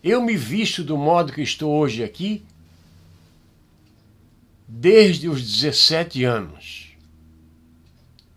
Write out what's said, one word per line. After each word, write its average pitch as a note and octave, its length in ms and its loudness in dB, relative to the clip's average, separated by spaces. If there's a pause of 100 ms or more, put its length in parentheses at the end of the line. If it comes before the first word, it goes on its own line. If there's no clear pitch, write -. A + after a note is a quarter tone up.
Eu A3+ 160 2
me A3+ 160 -2
visto E3+ 480 -4
do D3+ 140 -4
modo D#3 340 2
que D3+ 80 -10
estou D3+ 320 -4
hoje B2+ 320 0
aqui G3+ 400 -8 (2250)
desde E3+ 600 4
os C#3 120 -2
dezessete C3+ 840 0
anos. G2+ 640 -6 (1500)